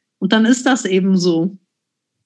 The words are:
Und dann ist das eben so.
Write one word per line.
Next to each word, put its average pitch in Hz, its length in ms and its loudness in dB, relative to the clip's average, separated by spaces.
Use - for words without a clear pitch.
Und 190 140 -4
dann 220 120 4
ist 254 200 0
das 262 200 0
eben 190 340 0
so. 175 400 -2